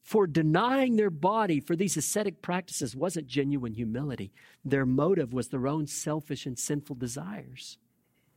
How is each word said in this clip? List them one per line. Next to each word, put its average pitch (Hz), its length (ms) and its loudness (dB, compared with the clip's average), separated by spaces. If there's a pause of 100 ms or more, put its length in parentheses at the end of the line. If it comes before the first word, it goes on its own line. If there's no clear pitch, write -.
for 208 240 4
denying 190 680 4
their 208 120 4
body 175 500 2
for 170 160 -2
these 170 220 0
ascetic 202 460 -2
practices 175 520 -4
wasn't 156 340 -2
genuine 135 440 0
humility. 117 580 -4 (320)
Their 139 220 2
motive 143 480 2
was 127 160 -2
their 131 180 -2
own 151 200 0
selfish 151 580 -6
and 127 140 -6
sinful 147 380 -4
desires. 131 800 -10 (580)